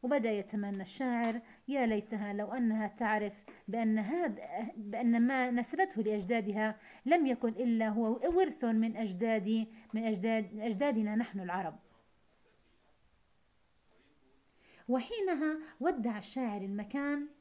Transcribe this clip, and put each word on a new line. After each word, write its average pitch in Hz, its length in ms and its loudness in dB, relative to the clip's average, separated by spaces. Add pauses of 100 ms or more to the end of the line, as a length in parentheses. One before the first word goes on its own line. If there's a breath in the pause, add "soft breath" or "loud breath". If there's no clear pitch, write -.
وبدأ 247 280 2
يتمنى 202 520 -4
الشاعر: 233 580 -2 (280 loud breath)
"يا 262 180 2
ليتها 208 460 -2
لو 202 200 -4
أنها 220 340 2
تعرف 214 580 -2 (240 loud breath)
بأن 220 300 2
هذا، 220 760 -4
بأن 233 500 2
ما 254 240 2
نسبته 247 520 0
لأجدادها 214 760 0 (280 loud breath)
لم 311 200 6
يكن 247 220 2
إلا 220 400 2
هو 226 320 0 (160)
ورث 370 280 2
من 226 320 2
أجدادي، 220 760 0 (220 loud breath)
من 220 100 -2
أجداد، 214 560 0
أجدادنا 220 540 0
نحن 220 260 -2
العرب". 180 380 -4 (3000 soft breath)
وحينها 311 720 0 (220 loud breath)
ودع 240 380 0
الشاعر 208 420 -4
المكان 277 680 -4 (120)